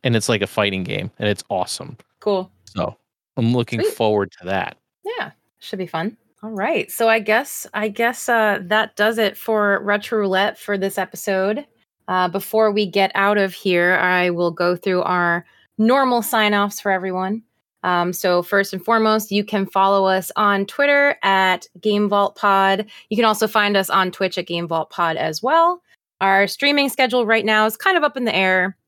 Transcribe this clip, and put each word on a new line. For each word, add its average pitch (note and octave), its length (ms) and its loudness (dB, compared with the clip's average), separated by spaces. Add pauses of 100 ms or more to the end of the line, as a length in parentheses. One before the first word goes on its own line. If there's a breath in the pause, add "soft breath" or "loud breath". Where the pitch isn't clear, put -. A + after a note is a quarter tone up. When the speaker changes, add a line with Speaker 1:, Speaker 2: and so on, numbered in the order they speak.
Speaker 1:
and A#2+ 120 2
it's A2 140 0
like G#2+ 120 2
a G2 60 -2
fighting G2 360 -2
game, G2+ 360 -6
and G#2 100 -2
it's G#2 200 -4
awesome. - 480 -8 (240)
Speaker 2:
Cool. F#3+ 280 -2 (160)
Speaker 1:
So, - 320 -6 (400)
I'm A#2 160 2
looking A#2+ 280 -2
Speaker 2:
Sweet. G#4 140 -2
Speaker 1:
forward G#2 440 0
to F2+ 60 -16
that. F#2+ 320 -4 (260)
Speaker 2:
Yeah, A4+ 280 -10 (280)
should - 200 -12
be F3+ 80 -8
fun. E3+ 280 -6 (260)
All G#3+ 100 -14
right, G#3+ 400 -4
so A3+ 180 0
I A3+ 100 4
guess, G#3+ 540 -2
I G#3+ 160 -4
guess, A#3 400 -4
uh, G#3+ 340 2
that G#3+ 320 0
does G#3+ 220 0
it A3 200 0
for G#3 460 0
Retro G#3 360 -2
Roulette G3 400 0
for G3+ 180 -4
this G3 200 -4
episode. G3 680 -4 (420)
Uh, F#3 200 0
before G#3 440 0
we G#3 140 0
get F#3+ 300 0
out G3+ 220 2
of F#3+ 160 0
here, F3+ 420 2
I F3+ 340 2
will F3 220 -2
go F3 240 0
through F3+ 280 -2
our F3 420 0 (320 soft breath)
normal B3 440 2
sign-offs G#3 580 0
for G3+ 120 -2
everyone. F#3+ 500 -4 (420)
Um, F3+ 300 0
so F3+ 300 0
first G3 300 0
and F#3 100 -8
foremost, A3 480 2
you G#3 120 0
can G3+ 220 -2
follow G3 400 2
us F#3+ 300 0
on G3+ 320 0
Twitter C#4+ 560 2
at F#3+ 440 2 (140)
Game G#3 280 0
Vault G3+ 260 0
Pod. G3 500 2 (240 loud breath)
You G#3+ 80 -4
can A3+ 80 4
also G#3+ 220 2
find G#3 300 0
us F#3+ 120 0
on F#3 220 2
Twitch F#3 260 -4
at F3 100 -6
Game E3+ 200 -6
Vault D#3+ 240 -4
Pod E3 260 -2
as D#3 240 -4
well. E4 400 2 (400 soft breath)
Our G3 260 4
streaming C#4+ 420 0
schedule B3 360 0
right A3 200 2
now G#3+ 200 4
is A3 120 -2
kind F#4+ 200 0
of D4+ 60 2
up D4 140 -2
in B3 80 -4
the A3+ 100 -2
air. F#3 420 0 (100)